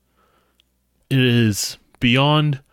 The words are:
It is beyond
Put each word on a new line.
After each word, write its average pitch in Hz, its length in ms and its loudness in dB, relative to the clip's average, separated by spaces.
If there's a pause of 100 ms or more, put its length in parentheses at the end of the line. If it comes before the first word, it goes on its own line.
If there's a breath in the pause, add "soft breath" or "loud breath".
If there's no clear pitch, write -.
(1080)
It 139 120 -2
is 120 580 0 (220)
beyond 143 600 0 (120 soft breath)